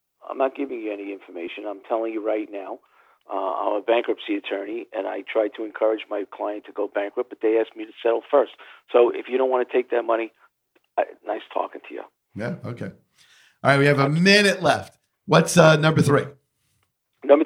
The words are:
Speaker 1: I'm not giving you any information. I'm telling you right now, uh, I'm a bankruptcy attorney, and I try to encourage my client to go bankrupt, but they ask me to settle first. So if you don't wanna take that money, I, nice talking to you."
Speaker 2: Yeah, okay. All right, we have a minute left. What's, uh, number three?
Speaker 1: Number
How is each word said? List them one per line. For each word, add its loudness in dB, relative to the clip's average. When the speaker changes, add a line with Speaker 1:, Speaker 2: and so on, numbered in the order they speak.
Speaker 1:
I'm -8
not -2
giving -8
you -6
any -10
information. -12
I'm -12
telling -4
you -6
right -4
now, -12
uh, -8
I'm -4
a -2
bankruptcy -2
attorney, -8
and -6
I -8
try 0
to -8
encourage -2
my -6
client -8
to -20
go -6
bankrupt, -6
but -18
they 2
ask -4
me -12
to -16
settle 0
first. 2
So 6
if -6
you 0
don't 0
wanna 0
take -2
that -2
money, -2
I, 0
nice -6
talking -6
to -16
you." -12
Speaker 2:
Yeah, -8
okay. -10
All 4
right, 4
we 4
have 4
a 2
minute 4
left. -2
What's, 2
uh, 8
number 4
three? 2
Speaker 1:
Number 6